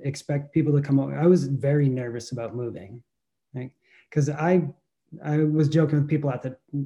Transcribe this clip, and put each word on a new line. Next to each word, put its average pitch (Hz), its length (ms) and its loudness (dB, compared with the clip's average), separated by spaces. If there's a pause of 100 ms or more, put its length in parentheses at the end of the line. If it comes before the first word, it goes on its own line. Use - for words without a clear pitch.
expect 143 500 -6
people 147 200 2
to 143 80 4
come 139 180 2
over. 139 180 -4
I 156 100 2
was 175 200 6
very 139 420 2
nervous 120 420 -4
about 117 240 -8
moving, 113 460 -10 (520)
right? 131 180 -10 (400)
'Cause 147 180 0
I, 156 400 2 (540)
I 151 160 0
was 156 300 2
joking 151 300 2
with 143 80 0
people 147 240 -2
at 123 100 -6
the, 131 160 -10 (280)